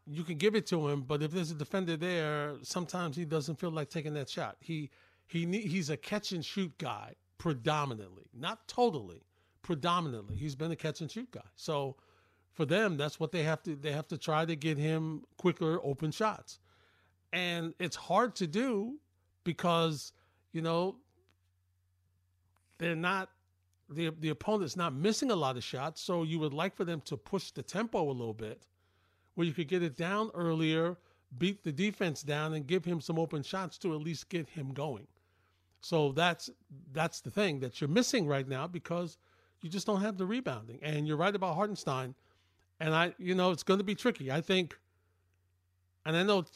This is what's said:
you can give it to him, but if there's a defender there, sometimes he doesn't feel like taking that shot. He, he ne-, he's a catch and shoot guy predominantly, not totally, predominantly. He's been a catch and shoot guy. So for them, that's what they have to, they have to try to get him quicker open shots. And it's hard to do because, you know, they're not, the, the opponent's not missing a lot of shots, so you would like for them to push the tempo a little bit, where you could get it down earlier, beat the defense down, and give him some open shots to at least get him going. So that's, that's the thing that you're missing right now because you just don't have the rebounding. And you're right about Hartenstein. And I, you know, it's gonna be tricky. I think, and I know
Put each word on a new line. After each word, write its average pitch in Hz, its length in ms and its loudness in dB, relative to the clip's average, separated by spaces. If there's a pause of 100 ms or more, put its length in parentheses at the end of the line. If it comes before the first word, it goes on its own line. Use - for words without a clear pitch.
you 156 180 -6
can 165 120 -4
give 202 180 4
it 208 120 2
to 156 220 0
him, 143 140 0
but 143 200 0
if 151 80 0
there's 170 220 -2
a - 20 -6
defender 165 420 -2
there, 151 640 0
sometimes 175 540 -4
he 175 80 -2
doesn't 151 340 0
feel 175 120 -2
like 160 180 -4
taking 156 260 -4
that 139 140 -4
shot. 127 320 -6
He, 151 300 -6 (360)
he 170 200 0
ne-, 202 200 0
he's 160 220 0
a 156 80 -2
catch - 360 -4
and 170 120 -4
shoot 185 320 -4
guy 110 380 -8 (240)
predominantly, 131 840 -2 (100)
not 175 340 -8
totally, 143 540 0 (400)
predominantly. 139 760 0
He's 139 200 -6
been 160 160 -4
a - 40 -4
catch 156 240 -6
and 156 100 -6
shoot 247 200 -10
guy. - 100 -14 (160)
So 143 400 -4 (560)
for 165 140 0
them, 175 320 4
that's 147 200 -2
what 156 140 -2
they 165 120 0
have 156 180 2
to, 165 120 -4
they 143 180 -4
have 147 160 -4
to 151 100 -6
try 160 260 2
to 165 120 0
get 151 200 0
him 160 460 0 (160)
quicker 170 440 2
open 139 280 0
shots. - 480 -2 (760)
And 170 460 0
it's 180 180 -2
hard 208 400 4
to 180 100 2
do 226 500 0 (480)
because, 165 680 2 (400)
you 165 80 -4
know, 170 360 0 (1800)
they're 165 200 -2
not, 185 340 0 (580)
the, 160 200 -2 (120)
the 160 100 0
opponent's 190 440 0
not 170 200 0
missing 220 360 2
a 208 60 4
lot 131 220 0
of 113 60 -6
shots, 139 360 -6
so 175 220 0
you 160 160 0
would 151 160 0
like 175 200 -2
for 185 120 -2
them 165 160 -4
to - 120 -6
push - 360 -6
the 139 120 -10
tempo 202 460 -2
a - 20 0
little 120 220 -4
bit, 110 340 -10 (680)
where 170 120 0
you 156 60 0
could 160 160 -4
get 180 140 2
it 156 160 -2
down 202 340 0
earlier, 165 640 2 (400)
beat 190 260 0
the 160 100 -2
defense 180 500 0
down, 151 320 -2
and 151 120 -4
give 170 200 2
him 170 160 0
some 165 160 0
open 156 240 0
shots 185 340 -4
to 175 180 -2
at 151 60 -2
least 156 300 -6
get 165 180 -4
him 135 240 -6
going. 135 340 -4 (760)
So 151 300 4
that's, 165 360 2 (460)
that's 160 260 0
the 127 100 -8
thing 170 300 2
that 127 220 -4
you're 143 60 2
missing 208 380 4
right 139 220 2
now 135 180 -2
because 175 520 -6 (420)
you 170 80 -8
just 180 180 -4
don't 202 140 2
have 208 160 0
the 185 80 0
rebounding. 135 560 -4
And 151 260 0
you're 151 120 2
right 196 160 4
about 185 220 0
Hartenstein. 147 580 0 (640)
And 160 140 2
I, 170 240 4
you 185 160 0
know, 185 160 6
it's 165 120 0
gonna 190 220 4
be 202 100 0
tricky. 143 380 0
I 156 80 2
think, 185 380 2 (1300)
and 160 100 2
I 175 60 6
know 196 340 4